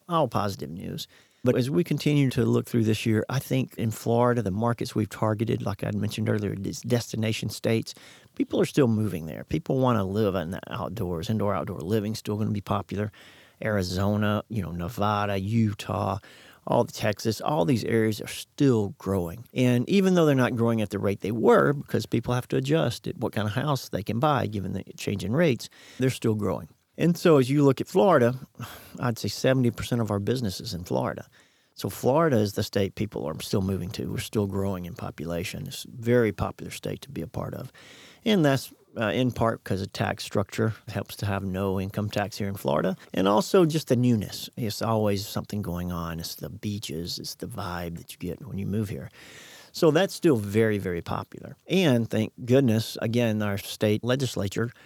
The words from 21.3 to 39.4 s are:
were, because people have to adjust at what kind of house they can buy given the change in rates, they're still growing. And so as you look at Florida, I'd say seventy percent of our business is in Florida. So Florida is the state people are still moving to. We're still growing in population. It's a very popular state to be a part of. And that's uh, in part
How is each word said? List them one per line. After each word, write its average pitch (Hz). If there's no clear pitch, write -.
were, 143
because 113
people 120
have 123
to 139
adjust 135
at -
what -
kind 107
of 104
house 131
they 95
can 107
buy 135
given 98
the 101
change -
in 101
rates, 156
they're 131
still 113
growing. 98
And 165
so 160
as 127
you 143
look 135
at -
Florida, 151
I'd 120
say -
seventy 127
percent 117
of 107
our 101
business 113
is 113
in 87
Florida. -
So -
Florida 139
is 104
the 110
state 101
people 69
are 78
still -
moving 92
to. -
We're 113
still 104
growing 98
in 87
population. 85
It's -
a -
very 117
popular -
state -
to -
be 82
a 82
part -
of. -
And 208
that's 135
uh, 113
in 117
part 113